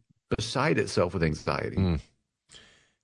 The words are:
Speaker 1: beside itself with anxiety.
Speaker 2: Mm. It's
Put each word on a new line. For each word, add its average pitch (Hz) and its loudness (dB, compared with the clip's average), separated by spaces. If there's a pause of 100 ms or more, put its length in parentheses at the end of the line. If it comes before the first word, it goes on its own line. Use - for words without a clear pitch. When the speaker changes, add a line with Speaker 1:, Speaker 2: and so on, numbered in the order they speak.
(360)
Speaker 1:
beside 139 0
itself 90 0
with 85 0
anxiety. 76 -2
Speaker 2:
Mm. 90 2 (540)
It's - -20 (420)